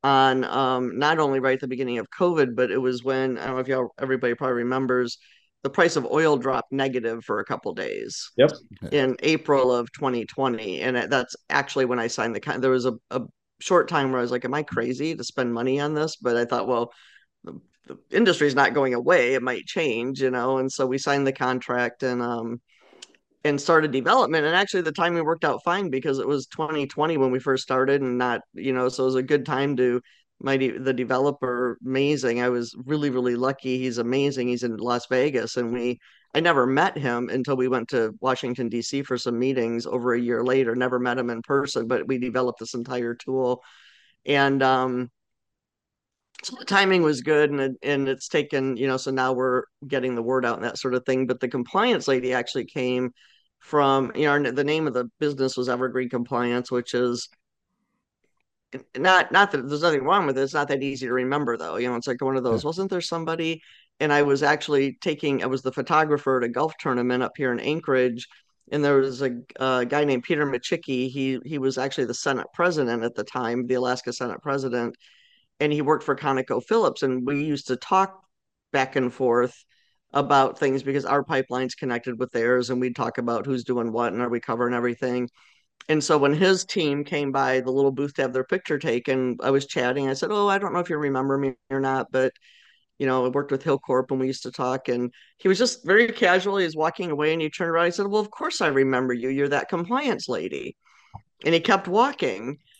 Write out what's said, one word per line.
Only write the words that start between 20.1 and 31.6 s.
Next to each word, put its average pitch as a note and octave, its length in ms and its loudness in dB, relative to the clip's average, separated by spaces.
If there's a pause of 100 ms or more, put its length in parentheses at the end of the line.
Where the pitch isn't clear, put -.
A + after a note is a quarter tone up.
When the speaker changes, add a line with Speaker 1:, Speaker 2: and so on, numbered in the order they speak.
Speaker 1:
you C3 100 2
know?" B2+ 280 0
And C3 120 0
so C3+ 160 -2
we C3 120 0
signed C#3 280 2
the C3+ 60 2
contract B2 720 -2
and, B2 180 0
um, A#2+ 380 -4 (840)
and C#3+ 160 0
started D#3 320 4
development. D#3 520 2
And D#3+ 100 0
actually G3 280 0
the D#3 100 -2
timing E3+ 320 0
worked D#3+ 200 0
out C#3+ 200 0
fine F3+ 240 0
because C3+ 300 -2
it A2 100 -2
was C#3 180 -2
twenty D3+ 400 -4
twenty D#3 300 -2
when C3 160 2
we C3 80 -2
first C3 240 0
started C3+ 380 2
and B2 160 -2
not, B2 240 -2 (120)
you C3 180 -4
know, B2+ 160 0
so C3 160 -2
it - 20 2
was C3 100 2
a B2+ 60 2
good C3+ 240 0
time C#3 300 0
to, B2 260 2 (360)
my C3+ 200 0
de-, C3 200 0
the C3 140 -2
developer, B2+ 960 -2